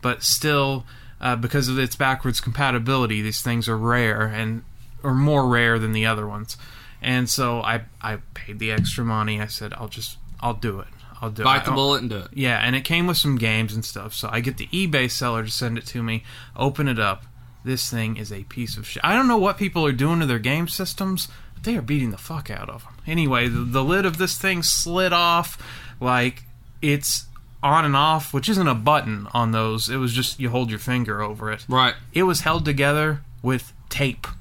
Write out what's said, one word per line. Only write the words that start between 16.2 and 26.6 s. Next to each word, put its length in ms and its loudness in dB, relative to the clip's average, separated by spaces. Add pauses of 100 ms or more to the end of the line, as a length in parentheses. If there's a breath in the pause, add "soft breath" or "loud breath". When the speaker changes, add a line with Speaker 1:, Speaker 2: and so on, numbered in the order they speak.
Speaker 1:
open 320 0
it 120 0
up. 260 0 (400)
This 240 -2
thing 280 -2
is 140 -10
a 120 -10
piece 320 -6
of 100 -8
shit. 200 -10
I 100 4
don't 140 6
know 80 6
what 200 4
people 280 2
are 80 4
doing 260 4
to 60 2
their 140 2
game 280 0
systems, 640 -4 (240 loud breath)
but 100 -14
they 140 0
are 40 -2
beating 300 0
the 60 -6
fuck 340 -8
out 180 -8
of 160 -14
'em. 80 -18 (140)
Anyway, 400 2
the, 120 0
the 260 2
lid 200 4
of 120 0
this 200 0
thing 260 0
slid 500 2
off. 440 2 (440 loud breath)
Like, 420 2 (380)